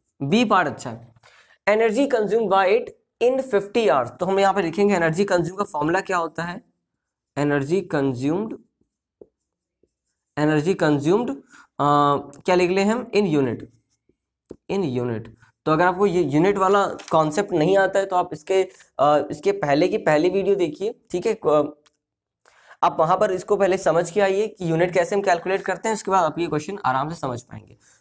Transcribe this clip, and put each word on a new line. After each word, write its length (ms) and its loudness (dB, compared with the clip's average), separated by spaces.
बी 240 2
पार्ट 240 2
अच्छा 220 -10
है, 220 -16
energy 440 2
consumed 400 0
by 200 4
it 200 0
in 240 2
fifty 420 -2
hours। 240 2
तो 60 -4
हम 140 0
यहाँ 140 4
पे 80 0
लिखेंगे 320 0
एनर्जी 300 0
कंज्यूम 320 -2
का 80 -4
फॉर्मूला 380 -2
क्या 140 -4
होता 280 -6
है, 160 -10
एनर्जी 440 0
कंज्यूम्ड 680 -2
एनर्जी 360 2
कंज्यूम्ड, 560 0
अ, 540 -10
क्या 100 2
लिख 160 2
ले 140 0
हम, 320 -2
in 60 4
unit, 340 0
in 320 -2
unit। 260 -6
तो 80 0
अगर 140 4
आपको 200 2
ये 160 2
यूनिट 360 2
वाला 280 2
कॉन्सेप्ट 640 -2
नहीं 260 4
आता 200 2
है 80 0
तो 100 -2
आप 160 0
इसके, 300 0
अ, 320 2
इसके 220 -2
पहले 360 0
की 100 -2
पहली 300 2
वीडियो 260 0
देखिए, 460 -4
ठीक 160 -4
है। 80 0
अ, 400 0
आप 180 0
वहाँ 160 2
पर 140 0
इसको 260 -2
पहले 220 2
समझ 320 0
के 100 -2
आइए 280 0
कि 220 -6
यूनिट 240 0
कैसे 220 0
हम 60 0
कैलकुलेट 400 -2
करते 260 -6
हैं, 80 -2
उसके 140 -6
बाद 140 2
आप 140 -2
ये 80 -2
क्वेश्चन 380 -6
आराम 240 -2
से 60 -10
समझ 280 -8
पाएंगे। 340 -20